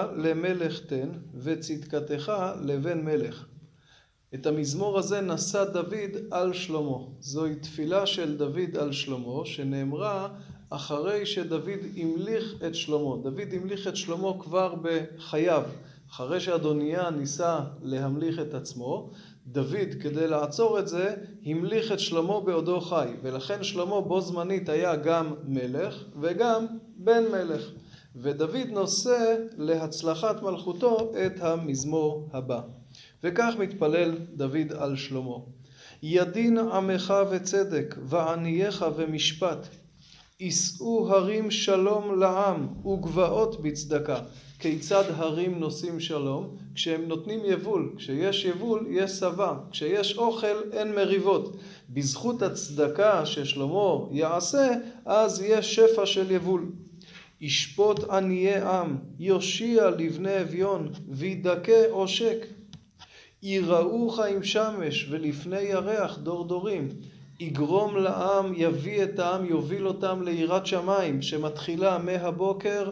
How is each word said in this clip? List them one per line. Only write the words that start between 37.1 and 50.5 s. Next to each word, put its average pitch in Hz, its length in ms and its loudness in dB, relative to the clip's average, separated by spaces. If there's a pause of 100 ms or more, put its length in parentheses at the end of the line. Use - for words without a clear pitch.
וצדק, 185 640 0 (100)
וענייך 165 800 0 (100)
ומשפט. 156 720 -2 (720)
יישאו 190 720 0
הרים 202 420 4
שלום 202 680 2
לעם, 185 480 4 (180)
וגבעות 185 760 2
בצדקה." 147 580 -2 (400)
כיצד 170 500 2
הרים 165 500 -2
נושאים 165 400 -4
שלום? 147 560 -4 (200)
כשהם 165 320 -2
נותנים 165 380 -4
יבול. 185 520 0
כשיש 170 480 -2
יבול, 214 440 0
יש 190 220 2
שבה. 180 460 0 (140)
כשיש 196 460 0
אוכל, 220 540 0